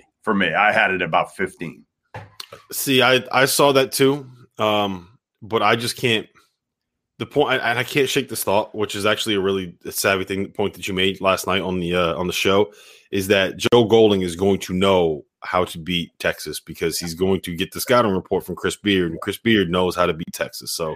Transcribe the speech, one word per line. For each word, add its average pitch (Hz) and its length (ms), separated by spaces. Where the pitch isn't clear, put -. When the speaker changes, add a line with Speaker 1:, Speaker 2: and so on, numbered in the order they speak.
Speaker 1:
For 107 140
me, 90 180
I 101 180
had 104 200
it 92 100
about 85 340
fifteen. 92 500
Speaker 2:
See, 131 300
I, 127 300
I 131 140
saw 143 260
that 135 200
too, 135 380
um, 101 580
but 107 220
I 107 140
just 117 200
can't. 110 300
The 113 100
point, 131 340
and 117 160
I 123 60
can't 131 260
shake 131 200
this 110 140
thought, 104 300
which 104 220
is 101 100
actually 107 300
a 101 40
really 95 380
savvy 95 360
thing, 98 260
point 98 220
that - 140
you 98 60
made 92 280
last 95 240
night 92 160
on 92 180
the, 87 160
uh, 85 200
on 87 100
the 90 80
show, 101 400
is 98 160
that 98 300
Joe 117 280
Golding 107 380
is 87 120
going 95 260
to - 120
know 90 500
how 90 240
to - 120
beat 82 400
Texas 80 420
because 82 380
he's 85 160
going 92 280
to 87 140
get 90 180
the 87 60
scouting 120 320
report 92 320
from 90 120
Chris 90 200
Beard, 95 360
and 80 100
Chris 98 160
Beard 104 320
knows 90 260
how 87 120
to 85 60
beat 82 200
Texas. - 380
So, 80 240